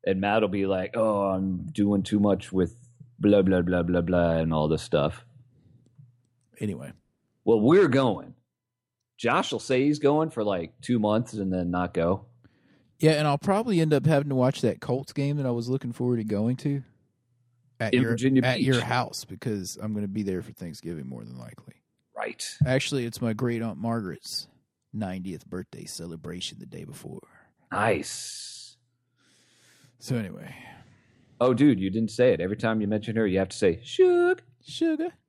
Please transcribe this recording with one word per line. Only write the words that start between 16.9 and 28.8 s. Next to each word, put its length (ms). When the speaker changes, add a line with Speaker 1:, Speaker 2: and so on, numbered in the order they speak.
Speaker 2:
at 140
Speaker 1:
In 80
Speaker 2:
your, 100
Speaker 1:
Virginia 320
Speaker 2:
at 140
Speaker 1:
Beach. 80
Speaker 2:
your 160
house 420
because 580
I'm 120
gonna 160
be 140
there 180
for 100
Thanksgiving 560
more 160
than 140
likely. 380
Speaker 1:
Right. 320
Speaker 2:
Actually, 400
it's 160
my 100
great 300
aunt 160
Margaret's 720
ninetieth 540
birthday 400
celebration 760
the 60
day 180
before. 380
Speaker 1:
Nice. 1040